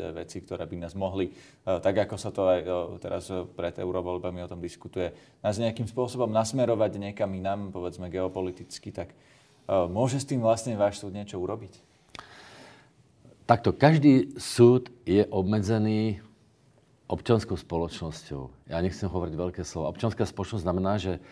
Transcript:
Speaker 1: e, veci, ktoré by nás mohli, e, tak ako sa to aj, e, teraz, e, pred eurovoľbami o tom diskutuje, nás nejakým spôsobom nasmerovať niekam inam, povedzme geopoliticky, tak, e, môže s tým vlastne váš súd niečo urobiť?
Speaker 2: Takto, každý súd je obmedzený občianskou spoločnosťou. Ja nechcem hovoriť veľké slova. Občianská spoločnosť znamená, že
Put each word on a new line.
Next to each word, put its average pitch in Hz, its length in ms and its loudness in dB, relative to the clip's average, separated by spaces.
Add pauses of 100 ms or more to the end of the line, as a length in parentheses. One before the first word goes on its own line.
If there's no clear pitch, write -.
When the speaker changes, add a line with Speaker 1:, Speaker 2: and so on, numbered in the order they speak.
Speaker 1:
e, 85 240 -10
veci, 90 160 -12
ktoré 87 240 -8
by 87 160 -10
nás 85 160 -10
mohli, 95 320 -2
e, - 480 -4
tak 95 160 0
ako 101 240 0
sa - 160 -8
to 101 160 -2
aj, 90 80 4
e, 82 80 -6 (320)
teraz, 90 320 -8
e, 90 160 -6
pred 85 320 -6
eurovoľbami 90 640 -4
o 87 80 -10
tom 87 80 -12
diskutuje, 87 560 -8 (320)
nás 107 160 2
nejakým 113 240 -2
spôsobom 123 400 -2
nasmerovať 110 720 2
niekam 101 400 -4
inam, 98 320 -4
povedzme 90 400 -8
geopoliticky, 92 800 -6
tak, - 240 -10
e, - 720 -2
môže 120 320 2
s - 80 -6
tým 127 160 -2
vlastne 113 320 2
váš 101 240 2
súd 98 160 -10
niečo 101 240 -8
urobiť? 98 560 -8 (1500)
Speaker 2:
Takto, 107 320 4
každý 143 640 6
súd 123 500 6 (140)
je 98 240 4
obmedzený 107 960 0 (880)
občianskou 98 480 2
spoločnosťou. 80 1120 -8
Ja 82 80 -2
nechcem 92 320 -2
hovoriť 85 240 -4
veľké 90 320 -4
slova. 78 240 -4
Občianská 110 340 -2
spoločnosť 95 380 -4
znamená, 92 340 0
že 92 220 -4 (140)